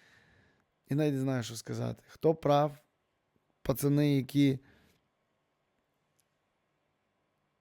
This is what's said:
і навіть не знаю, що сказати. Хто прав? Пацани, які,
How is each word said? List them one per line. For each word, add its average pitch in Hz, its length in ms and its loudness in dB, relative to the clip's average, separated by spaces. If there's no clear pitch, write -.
і 139 60 -4
навіть 151 180 0
не 135 60 -2
знаю, 131 240 -2
що 113 120 -12
сказати. 117 520 -8
Хто - 280 0
прав? 147 420 0
Пацани, 143 500 2
які, 135 420 2